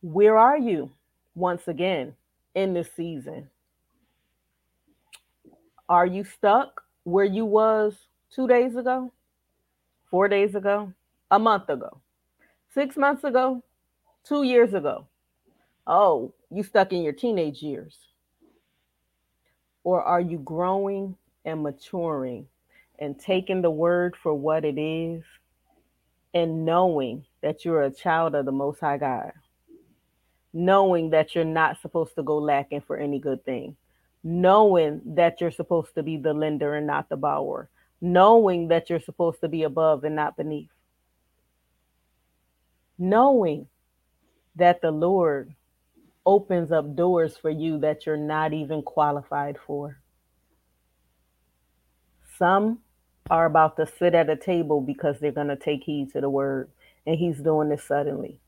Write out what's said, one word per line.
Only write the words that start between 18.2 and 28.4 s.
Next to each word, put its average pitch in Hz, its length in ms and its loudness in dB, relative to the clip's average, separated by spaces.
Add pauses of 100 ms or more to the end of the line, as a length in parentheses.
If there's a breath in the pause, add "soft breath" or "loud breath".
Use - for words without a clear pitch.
Or 175 180 0
are 175 180 0
you 170 180 -6
growing 190 760 -4 (280)
and 160 180 -6
maturing 139 840 -8 (500 soft breath)
and 143 200 -8
taking 185 440 -2
the 170 80 2
word 175 500 0
for 156 140 -2
what 156 300 -2
it 147 140 -2
is 165 440 -6 (1120)
and 165 300 -2
knowing 156 600 0 (180)
that 151 220 -6
you're 165 180 0
a 139 80 0
child 160 440 -2
of 143 120 -2